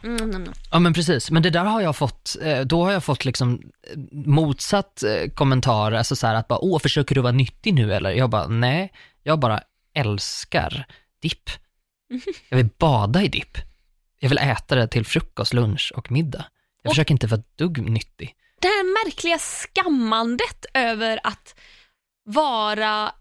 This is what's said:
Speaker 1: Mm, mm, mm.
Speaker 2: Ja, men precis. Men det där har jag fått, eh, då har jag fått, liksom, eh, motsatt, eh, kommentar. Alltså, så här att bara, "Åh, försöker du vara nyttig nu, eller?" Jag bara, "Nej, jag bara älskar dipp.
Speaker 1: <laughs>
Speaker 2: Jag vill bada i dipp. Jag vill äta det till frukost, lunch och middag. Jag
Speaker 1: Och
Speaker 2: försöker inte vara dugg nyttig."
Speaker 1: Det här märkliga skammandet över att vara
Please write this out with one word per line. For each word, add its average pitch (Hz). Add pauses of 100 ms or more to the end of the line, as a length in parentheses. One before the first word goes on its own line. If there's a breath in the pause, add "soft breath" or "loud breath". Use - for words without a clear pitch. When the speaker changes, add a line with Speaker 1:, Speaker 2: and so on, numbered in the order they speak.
Speaker 1:
Mm, 233
mm, 220
mm. 180 (180)
Speaker 2:
Ja, 165
men 170
precis. 156
Men 160
det 175
där 170
har 220
jag 160
fått, -
eh, 147
då 165
har 196
jag 185
fått, -
liksom, 123 (400)
eh, 156 (140)
motsatt, 147
eh, 107
kommentar. 123
Alltså, 113
så 123
här 110
att 113
bara, 120
"Åh, 175
försöker -
du 135
vara 123
nyttig 135
nu, 107
eller?" 95
Jag 120
bara, 101
"Nej, 123 (300 loud breath)
jag 156
bara 113 (340)
älskar 127 (360 soft breath)
dipp. - (580)
Speaker 1:
<laughs> 254
Speaker 2:
Jag 127
vill 123 (100)
bada 131
i 175
dipp. - (600)
Jag 131
vill 139
äta 135
det 117
till 113
frukost, -
lunch 117
och -
middag. 143 (380)
Jag 294
Speaker 1:
Och 311
Speaker 2:
försöker -
inte 123
vara 107 (160)
dugg 151
nyttig." - (260)
Speaker 1:
Det 359
här 403
märkliga 339
skammandet 247
över 226
att - (680 soft breath)
vara 214